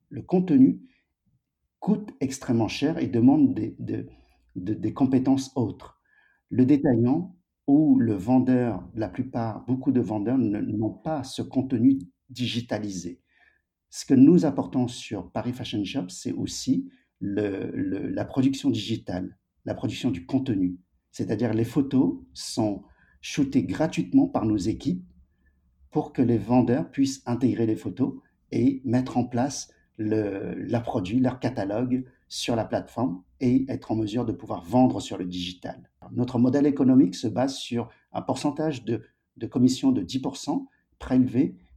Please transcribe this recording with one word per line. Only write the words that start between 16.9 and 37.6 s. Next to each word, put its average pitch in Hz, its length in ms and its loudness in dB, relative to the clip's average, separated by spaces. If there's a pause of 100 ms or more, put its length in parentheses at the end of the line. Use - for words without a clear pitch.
le, 101 560 -4
le, 101 340 -4
la 101 160 -4
production 135 460 0
digitale, 104 640 -4 (280)
la 104 100 -4
production - 380 -4
du 87 140 -8
contenu. 104 500 -2 (340)
C'est-à-dire 113 440 -2
les 113 100 2
photos 135 540 0 (160)
sont 104 500 -4 (360)
shootées 135 440 0
gratuitement 143 640 2
par 101 160 -2
nos 107 120 2
équipes 98 480 -2 (840)
pour 156 240 -4
que 139 80 2
les 113 160 4
vendeurs 117 520 2
puissent 135 360 0
intégrer 117 400 0
les 107 100 0
photos - 380 -4 (360)
et 123 360 2
mettre 127 320 0
en 117 60 2
place - 460 -4 (280)
le, 104 560 -2
leurs 113 300 -4
produits, 101 360 -2
leur 127 180 0
catalogue 123 680 -2 (220)
sur - 280 -4
la 107 80 0
plateforme - 580 -4 (180)
et 131 280 2
être 120 240 -6
en 110 40 -2
mesure 110 280 -2
de 107 80 -4
pouvoir 98 320 -8
vendre 127 360 2
sur 95 180 -8
le 92 80 -4
digital. 90 640 -10 (220)
Notre 120 260 -2
modèle 127 260 4
économique 135 500 6
se - 140 -4
base 127 280 -2
sur 117 340 -6 (220)